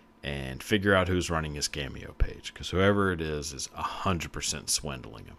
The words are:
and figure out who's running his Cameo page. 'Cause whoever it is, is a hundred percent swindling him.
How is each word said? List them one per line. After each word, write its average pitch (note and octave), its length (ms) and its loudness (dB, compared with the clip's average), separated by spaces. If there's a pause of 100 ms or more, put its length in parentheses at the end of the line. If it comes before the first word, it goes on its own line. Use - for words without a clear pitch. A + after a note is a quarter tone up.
(220)
and C2+ 400 -6
figure G2+ 320 4
out F#2 140 6
who's F#2 200 2
running D#2 260 0
his C#2+ 120 -2
Cameo - 520 -6
page. - 360 0
'Cause - 160 -10
whoever G2 400 6
it E2+ 100 0
is, D2+ 320 -2
is C2 220 -8
a D#2 80 -8
hundred - 480 -2
percent - 400 -4
swindling A1+ 540 -6
him. - 140 -18